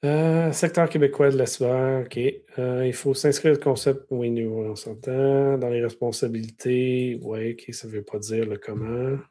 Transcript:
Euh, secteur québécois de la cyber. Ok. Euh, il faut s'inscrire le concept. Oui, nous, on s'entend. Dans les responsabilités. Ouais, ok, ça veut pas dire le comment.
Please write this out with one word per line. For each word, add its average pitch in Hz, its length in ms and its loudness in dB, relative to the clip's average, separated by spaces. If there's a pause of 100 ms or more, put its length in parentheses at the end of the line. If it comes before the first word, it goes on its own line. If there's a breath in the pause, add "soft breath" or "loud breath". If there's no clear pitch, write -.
Euh, 160 460 2
secteur 165 360 2
québécois 143 440 4
de 139 60 2
la 127 100 2
cyber. 131 580 0
Ok. - 120 -10 (420)
Euh, 127 260 0
il 127 80 0
faut 135 220 -2
s'inscrire 147 380 4
le 139 40 4
concept. 135 540 0
Oui, 123 180 -2
nous, 117 220 -2
on 110 240 -4
s'entend. 135 800 0
Dans 123 120 -2
les 120 140 0
responsabilités. 120 1400 -2
Ouais, 113 360 -6
ok, - 140 -16
ça - 140 -14
veut 107 160 -8
pas 107 160 -6
dire 110 260 0
le 107 120 -6
comment. 117 600 -4 (140)